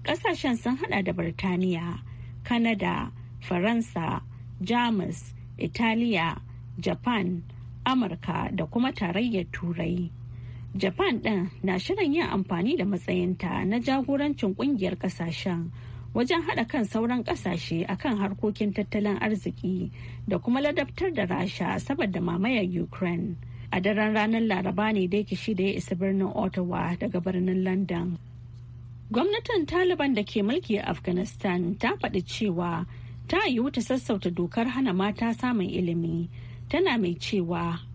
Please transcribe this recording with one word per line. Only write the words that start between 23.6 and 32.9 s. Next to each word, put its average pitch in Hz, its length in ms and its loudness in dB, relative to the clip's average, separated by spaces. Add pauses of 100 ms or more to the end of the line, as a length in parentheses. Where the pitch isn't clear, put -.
A 185 80 0
daren 208 340 2
ranar 220 280 4
Laraba 190 520 2
ne 185 140 4
dai 202 160 2
Kishida 202 420 0
ya - 80 2
isa - 220 -2
birnin 196 380 2
Ottawa 175 640 0
daga - 220 -2
birnin 185 440 2
London. 180 540 0 (920)
Gwamnatin 392 540 2
Taliban 320 480 4
da 214 100 2
ke - 180 0
mulki 226 380 2
a - 80 -4
Afghanistan 180 880 0
ta 277 160 2
faɗi 190 300 0
cewa 175 600 0 (420)